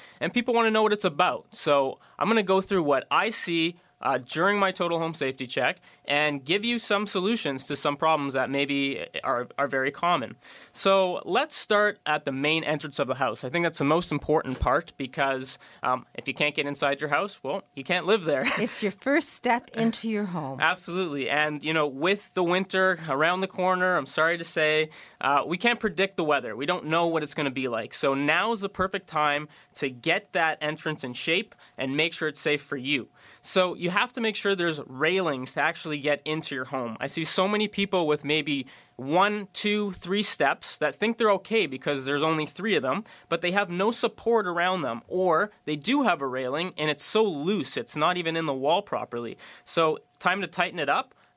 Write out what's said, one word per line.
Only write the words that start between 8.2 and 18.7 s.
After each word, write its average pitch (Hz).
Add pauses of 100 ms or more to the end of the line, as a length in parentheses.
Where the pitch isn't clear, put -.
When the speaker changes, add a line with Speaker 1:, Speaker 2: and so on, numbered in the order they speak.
Speaker 1:
that 131
maybe 139 (180)
are, 123 (100)
are 139
very 135
common. 160 (340)
So 190
let's 254
start 208
at 151
the 143
main 147
entrance 147
of 131
the 131
house. 120
I 131
think 170
that's 165
the 147
most 165
important 147
part 143
because, 135 (240)
um, 127 (100)
if -
you 131
can't 147
get 143
inside 139
your 151
house, 165
well, 160 (120)
you 135
can't 175
live 196
there. 147
<laughs> -
Speaker 2:
It's -